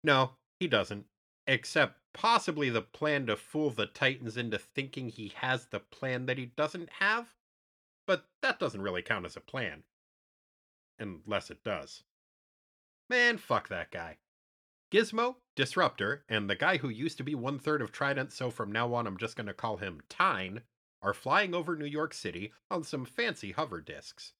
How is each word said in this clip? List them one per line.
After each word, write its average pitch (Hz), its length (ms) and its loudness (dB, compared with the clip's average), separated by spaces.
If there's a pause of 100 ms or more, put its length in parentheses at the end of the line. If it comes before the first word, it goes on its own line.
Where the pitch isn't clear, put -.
No, 131 300 6 (260)
he 180 80 0
doesn't. 101 380 2 (420)
Except 135 500 2 (160)
possibly 175 560 4
the 113 140 2
plan 147 420 0
to 110 100 2
fool 151 360 -2
the 113 160 0
Titans 127 500 0
into 113 220 -2
thinking 135 500 -6
he 107 280 -10
has 131 280 0
the 104 140 -6
plan 127 480 -4
that 131 100 0
he 131 80 -6
doesn't 156 440 -4 (100)
have. 220 340 0 (720)
But 185 200 2 (180)
that - 160 0
doesn't 110 240 -2
really 90 180 0
count 98 240 -2
as 85 100 -10
a 98 60 -12
plan. 90 400 -6 (1160)
Unless 98 500 -4
it - 140 -18
does. 87 400 -4 (1040)
Man, 240 300 6
fuck - 300 0
that 87 200 -4
guy. 82 280 -10 (760)
Gizmo, 226 460 2 (180)
Disruptor, 135 720 0
and 107 180 0
the 98 80 2
guy 175 220 2
who 131 120 -2
used 123 280 -4
to 139 60 -8
be 143 100 -4
one-third 139 480 -2
of 110 100 -4
Trident, 139 400 -2
so 127 200 -4
from 104 200 -6
now 120 220 0
on 117 140 0
I'm 95 100 -6
just 110 180 -6
gonna 104 160 -6
call 107 260 -4
him 90 320 -6
Tyne, 107 520 0 (400)
are 98 140 2
flying 180 400 2
over 170 200 0
New 151 100 -6
York 151 280 -2
City 90 400 -6 (160)
on 175 140 -2
some 139 200 -4
fancy 160 480 -4
hover 104 300 -4
discs. - 580 -14